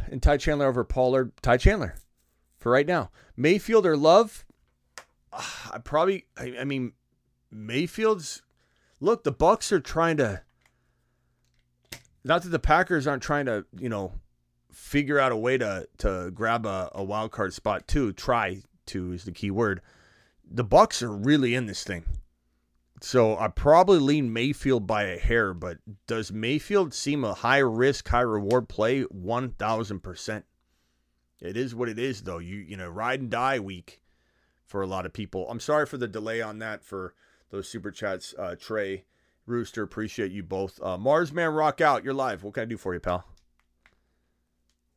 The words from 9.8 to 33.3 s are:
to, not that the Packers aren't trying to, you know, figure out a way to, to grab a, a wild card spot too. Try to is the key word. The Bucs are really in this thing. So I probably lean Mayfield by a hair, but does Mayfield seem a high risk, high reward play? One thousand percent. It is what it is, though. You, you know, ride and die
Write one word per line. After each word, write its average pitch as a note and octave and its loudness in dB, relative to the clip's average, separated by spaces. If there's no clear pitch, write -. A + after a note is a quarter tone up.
to, G#2+ -2
not E3+ 2
that F3+ -14
the E3 0
Packers D#3+ 4
aren't C#3 -2
trying C#3+ 0
to, A2 -2
you A#2 -6
know, G2 -4
figure C#3+ 0
out C3 4
a A2+ -2
way B2 2
to, G2+ -4
to F#2 -2
grab A2+ -2
a, F#2+ -4
a G2 -8
wild G#2+ -4
card G2 -4
spot - -4
too. B2 2
Try G2+ -2
to F2+ -6
is F2 -12
the F2+ -10
key G2 -4
word. G2+ 0
The A#2+ -2
Bucs D#3+ 6
are A#2 -4
really B2 2
in B2+ -2
this G2+ -10
thing. F2 -8
So A2 4
I G#2+ -2
probably F3 6
lean C#3 2
Mayfield B2+ 0
by G#2+ 0
a F2 -4
hair, A2 2
but F2 -10
does A2+ -4
Mayfield C#3+ -2
seem C#3+ -2
a G#2 -2
high B2+ 2
risk, B2+ 2
high B2 4
reward A2 2
play? B2 0
One A#2 -6
thousand G#2 -4
percent. G2 -12
It F#2+ -8
is B2 -4
what A#2+ -4
it A2 -8
is, B2 -6
though. F2+ -8
You, F2 -12
you F#2+ -14
know, F2+ -12
ride A#2 -6
and B2 -8
die B2 -2